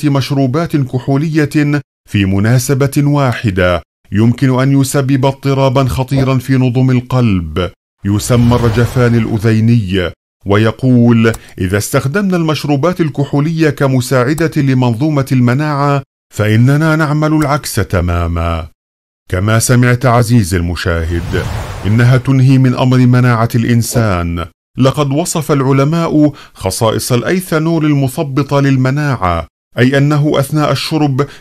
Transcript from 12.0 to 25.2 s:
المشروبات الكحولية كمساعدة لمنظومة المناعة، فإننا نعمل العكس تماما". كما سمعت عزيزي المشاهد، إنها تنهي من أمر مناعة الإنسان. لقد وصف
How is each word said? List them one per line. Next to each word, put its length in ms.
المشروبات 640
الكحولية 680
كمساعدة 880
لمنظومة 760
المناعة، 680
فإننا 640
نعمل 360
العكس 420
تماما". 960
كما 280
سمعت 480
عزيزي 500
المشاهد، 840
إنها 300
تنهي 420
من 160
أمر 240
مناعة 560
الإنسان. 920
لقد 320
وصف 420